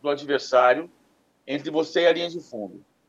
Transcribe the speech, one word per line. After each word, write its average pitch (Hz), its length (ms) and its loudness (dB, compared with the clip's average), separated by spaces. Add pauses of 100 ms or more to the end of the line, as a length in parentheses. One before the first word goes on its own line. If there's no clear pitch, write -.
do 147 80 -4
adversário 139 800 2 (560)
entre 143 240 -8
você 160 320 0
e 170 40 4
a 165 60 8
linha 170 180 -4
de 165 100 -10
fundo. 104 420 -14 (260)